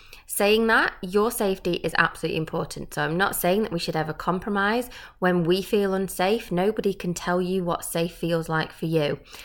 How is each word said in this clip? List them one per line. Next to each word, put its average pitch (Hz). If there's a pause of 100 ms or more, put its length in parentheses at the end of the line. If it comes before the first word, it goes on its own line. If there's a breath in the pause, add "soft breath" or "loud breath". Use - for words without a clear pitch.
(320 loud breath)
Saying 220
that, 262
your 202
safety 190 (100)
is 165
absolutely 160
important. -
So 147
I'm 151
not 196
saying 196
that -
we 170
should 165
ever 156
compromise 202 (300 loud breath)
when 180
we 175
feel 196
unsafe. 190
Nobody 196
can 175
tell 180
you 185
what 170
safe 170
feels 165
like 156
for -
you. 156 (260 loud breath)